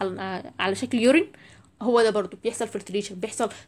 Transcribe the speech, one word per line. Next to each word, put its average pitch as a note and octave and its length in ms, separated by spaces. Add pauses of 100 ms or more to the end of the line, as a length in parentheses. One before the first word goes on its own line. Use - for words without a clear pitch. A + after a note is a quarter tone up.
على، F#3+ 580
على F#3+ 160
شكل B3 240
يورين. C#4 280 (560)
هو A#3 200
ده A3 80
برضو G3+ 320
بيحصل A#3 260
فلتريشن، G3 460
بيحصل A3 340 (180)